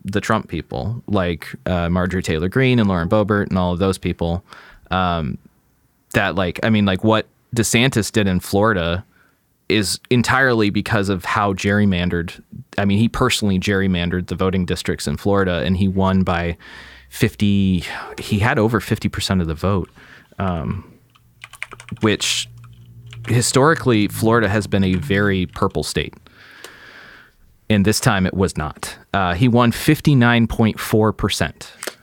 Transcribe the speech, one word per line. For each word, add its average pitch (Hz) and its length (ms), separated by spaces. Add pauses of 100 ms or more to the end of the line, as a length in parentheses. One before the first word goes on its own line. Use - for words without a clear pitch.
the 101 160
Trump - 280
people 82 600
like, 87 400 (180)
uh, 87 220
Marjorie 90 340
Taylor 85 260
Greene 127 300
and 104 100
Lauren 87 200
Boebert 104 400
and 92 100
all 90 140
of 87 80
those 95 180
people, 87 460 (480)
um, 85 460 (760)
that, 98 220
like, 90 260
I 113 80
mean, 107 160
like, 92 160
what 110 240 (280)
DeSantis 117 580
did 107 160
in 92 120
Florida 95 640 (640)
is 101 300 (100)
entirely 120 640
because 101 380
of 92 160
how 101 280
gerrymandered, 92 880 (380)
I 101 60
mean, 101 140
he 113 100
personally 110 500
gerrymandered 90 720
the 90 80
voting 95 300
districts 85 420
in 73 80
Florida, 95 480
and 92 120
he 95 120
won 95 340
by 87 340 (540)
fifty, 101 760 (340)
he - 200
had 123 200
over 110 220
fifty - 280
percent 92 340
of 82 40
the 80 80
vote, 92 360 (480)
um, 90 520 (1080)
which - 480 (800)
historically 123 800
Florida 113 400
has 101 180
been 98 180
a 92 100
very 95 520
purple 82 360
state. - 320 (1600)
And 104 140
this 107 160
time 98 260
it - 80
was 92 220
not. - 400 (180)
Uh, 90 200
he 107 140
won 120 240
fifty-nine 120 720
point 110 320
four 107 340
percent. - 600 (300)